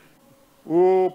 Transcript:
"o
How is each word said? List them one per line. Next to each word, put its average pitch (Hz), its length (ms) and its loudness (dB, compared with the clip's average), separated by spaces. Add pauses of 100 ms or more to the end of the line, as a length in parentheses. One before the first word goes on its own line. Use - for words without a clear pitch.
(640)
"o 185 500 0